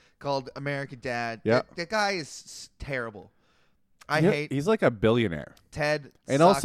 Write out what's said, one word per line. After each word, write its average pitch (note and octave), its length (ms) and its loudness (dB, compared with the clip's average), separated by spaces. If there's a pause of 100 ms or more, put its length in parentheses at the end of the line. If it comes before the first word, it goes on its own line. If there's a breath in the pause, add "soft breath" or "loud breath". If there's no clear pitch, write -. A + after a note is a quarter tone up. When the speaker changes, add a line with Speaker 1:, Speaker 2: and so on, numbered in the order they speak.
(200 soft breath)
Speaker 1:
called C3+ 360 -4
American C#3 460 -6
Dad. A#2+ 420 -6
Speaker 2:
Yeah. A2+ 260 4
Speaker 1:
The, - 80 -20
the F3 100 -6
guy G#3 240 0
is F#3 160 -4
s-, - 500 -18
terrible. A2+ 540 -8 (800)
I D3+ 100 0
Speaker 2:
Yeah, E3 120 6
Speaker 1:
hate D3 200 -2
Speaker 2:
he's, C#3+ 160 -2
like, A3 140 2
a D3+ 100 4
billionaire. A2 640 0 (160)
Speaker 1:
Ted D3+ 400 -4 (160)
Speaker 2:
And C#3 120 2
Speaker 1:
sucks. F3+ 260 8